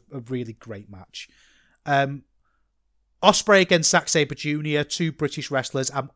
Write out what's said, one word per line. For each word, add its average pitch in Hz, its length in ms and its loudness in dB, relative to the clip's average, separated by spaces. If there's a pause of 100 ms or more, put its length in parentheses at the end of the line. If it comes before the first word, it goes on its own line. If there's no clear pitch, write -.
(120)
a 139 100 -10
really 120 320 -8
great 101 360 -16
match. - 400 -18 (560)
Um, 139 380 0 (1000)
Ospreay 202 400 6
against 175 300 2
Zack 175 180 2
Sabre 147 240 0
Junior, 151 500 -2
two 160 280 -4
British - 400 -6
wrestlers. 135 420 -4
I'm 139 220 -6